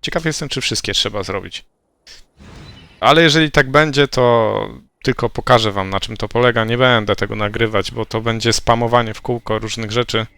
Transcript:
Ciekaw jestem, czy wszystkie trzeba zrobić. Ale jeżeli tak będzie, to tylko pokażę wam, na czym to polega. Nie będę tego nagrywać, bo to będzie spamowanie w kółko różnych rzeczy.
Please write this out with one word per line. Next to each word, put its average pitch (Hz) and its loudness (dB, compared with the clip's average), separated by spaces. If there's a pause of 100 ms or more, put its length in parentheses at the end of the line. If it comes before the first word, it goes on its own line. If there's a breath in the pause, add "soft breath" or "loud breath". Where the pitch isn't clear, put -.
Ciekaw 165 -4
jestem, 156 -4
czy - -6
wszystkie - -4
trzeba 104 -2
zrobić. 92 -8 (1400 loud breath)
Ale 151 6
jeżeli 156 4
tak 135 2
będzie, 143 4
to 117 2 (480)
tylko 120 -2
pokażę 110 2
wam, 95 -4
na 98 -2
czym 113 -8
to 107 -6
polega. 120 2
Nie 117 -2
będę 113 2
tego 107 -4
nagrywać, 107 -2
bo 117 -6
to 113 -4
będzie 113 -2
spamowanie 117 2
w - -14
kółko 113 -4
różnych 107 -6
rzeczy. 117 -2 (120)